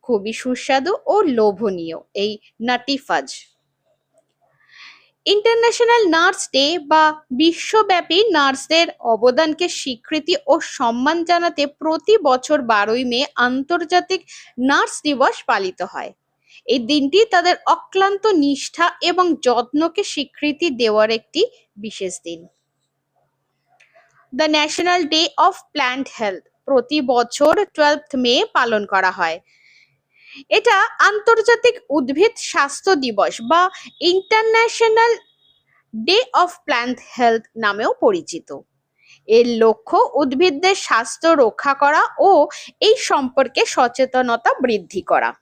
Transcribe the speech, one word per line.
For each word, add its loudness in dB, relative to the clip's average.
খুবই -4
সুস্বাদু -4
ও 2
লোভনীয় -2
এই -6
নাটি -4
ফাজ। -4
ইন্টারন্যাশনাল 2
নার্স 0
ডে 0
বা 2
বিশ্বব্যাপী 0
নার্সদের 0
অবদানকে 0
স্বীকৃতি -6
ও 2
সম্মান -4
জানাতে 0
প্রতি 0
বছর 0
বারোই 0
মে -2
আন্তর্জাতিক -2
নার্স 0
দিবস 0
পালিত -4
হয়। -10
এই 0
দিনটি 2
তাদের 2
অক্লান্ত 0
নিষ্ঠা 0
এবং 0
যত্নকে -2
স্বীকৃতি -4
দেওয়ার 0
একটি -2
বিশেষ -10
দিন। -14
The 0
National 0
Day 0
of 4
Plant -4
Health -6
প্রতি 0
বছর 0
টুয়েলভথ -2
মে 0
পালন 0
করা 0
হয়। -4
এটা 2
আন্তর্জাতিক 2
উদ্ভিদ 0
স্বাস্থ্য -2
দিবস -2
বা 2
International 2
Day 2
of 0
Plant -4
Health 2
নামেও -2
পরিচিত। -2
এর 4
লক্ষ্য 2
উদ্ভিদদের 0
স্বাস্থ্য -4
রক্ষা 2
করা 2
ও 4
এই 4
সম্পর্কে -2
সচেতনতা 0
বৃদ্ধি -4
করা। 0